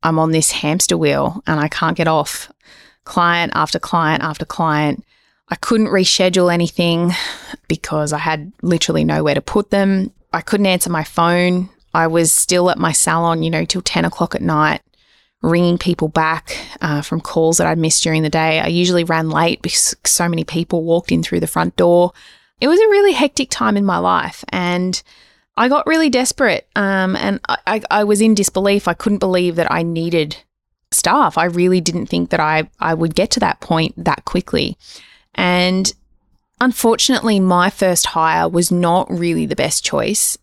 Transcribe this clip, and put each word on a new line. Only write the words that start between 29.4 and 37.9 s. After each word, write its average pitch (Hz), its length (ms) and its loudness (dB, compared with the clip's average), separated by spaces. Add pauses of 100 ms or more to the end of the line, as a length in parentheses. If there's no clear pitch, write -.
that 165 140 0
I 170 120 0
needed 165 540 -2 (560)
staff. 208 440 2
I 165 80 2
really 180 360 2
didn't 170 260 -2
think 170 240 -2
that 165 100 0
I, 156 380 0
I 165 160 -2
would 165 200 -2
get - 180 0
to - 80 -2
that 180 200 -2
point - 340 0 (100)
that - 200 -2
quickly. - 540 -4 (560)
And 185 580 0 (680)
unfortunately, 233 800 2
my 180 300 4
first 180 360 0